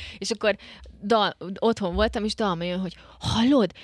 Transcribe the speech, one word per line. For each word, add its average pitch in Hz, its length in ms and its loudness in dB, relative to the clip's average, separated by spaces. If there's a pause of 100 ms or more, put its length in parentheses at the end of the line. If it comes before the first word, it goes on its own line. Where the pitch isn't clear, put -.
(180)
és 196 120 -6
akkor 208 260 0 (460)
dal-, 208 340 2 (220)
otthon 202 360 0
voltam, 214 300 0
és 214 100 -2
dalma 180 300 -2
jön, 180 160 -4
hogy 185 160 -6 (220)
hallod, 226 520 2 (140)